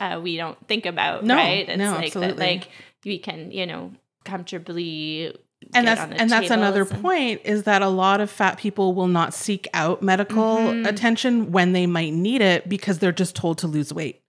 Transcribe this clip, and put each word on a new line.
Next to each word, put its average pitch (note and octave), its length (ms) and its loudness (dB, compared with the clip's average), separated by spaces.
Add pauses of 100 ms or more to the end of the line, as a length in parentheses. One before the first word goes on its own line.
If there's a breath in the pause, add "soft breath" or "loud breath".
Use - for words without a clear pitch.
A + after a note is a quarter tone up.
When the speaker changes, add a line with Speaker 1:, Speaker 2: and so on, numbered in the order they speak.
Speaker 1:
uh, F3 200 -6
we E3+ 140 -6
don't E3 220 -8 (100)
think G#3+ 180 -2
about, F3 380 -2
Speaker 2:
No, A#3+ 120 4
Speaker 1:
right? F#3+ 340 2
It's - 80 -2
Speaker 2:
no, G3+ 160 0
Speaker 1:
like E3 140 -2
Speaker 2:
absolutely. F3+ 280 -2
Speaker 1:
that, - 40 -8 (120)
like, F3+ 180 -6 (360 loud breath)
we G3 120 -6
can, D#3+ 360 -12
you F#3 120 -6
know, F3 280 -10 (520)
comfortably E3 840 -8 (460)
Speaker 2:
And B3 120 4
Speaker 1:
get - 0 -
Speaker 2:
that's, A3+ 160 2
Speaker 1:
on D#3 100 -6
the - 100 -2
Speaker 2:
and A3+ 80 2
that's A3+ 220 4
another G3+ 320 4
Speaker 1:
tables F#3+ 100 -6
and - 80 -4
Speaker 2:
point, D4 420 0
is G#3 200 0
that G3+ 180 4
a G3 80 2
lot F#3+ 320 4
of G#3 80 -2
fat G3 280 0
people G3 360 0
will F#3 140 0
not E3+ 260 2
seek - 400 -4
out E3 280 0
medical G#3 560 2
Speaker 1:
Mm-hmm. A3+ 280 0
Speaker 2:
attention A3+ 680 0
when F3+ 220 4
they F3+ 140 4
might E3 260 0
need G#3+ 280 2
it F3+ 280 4
because F#3+ 300 -2
they're F#3 120 2
just F3 240 -2
told E3 240 -2
to F3 80 -2
lose D3+ 260 -2
weight. D#3 360 -8